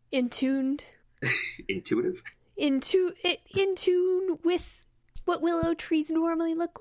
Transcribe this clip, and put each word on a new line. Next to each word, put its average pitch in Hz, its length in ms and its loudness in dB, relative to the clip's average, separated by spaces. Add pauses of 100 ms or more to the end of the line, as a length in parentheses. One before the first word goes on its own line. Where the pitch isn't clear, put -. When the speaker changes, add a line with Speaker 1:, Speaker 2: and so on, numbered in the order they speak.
(120)
Speaker 1:
in 247 180 2
tuned. 269 560 0 (360)
Speaker 2:
<laughs> - 40 -4 (420)
Intuitive? 110 560 -2 (340)
Speaker 1:
Into-, 349 560 2 (100)
i-, 349 140 0 (180)
in 392 200 2
tune 359 680 2
with - 380 -2 (440)
what 349 160 0
willow 330 320 2
trees 320 380 0
normally 330 420 0
look 339 280 -4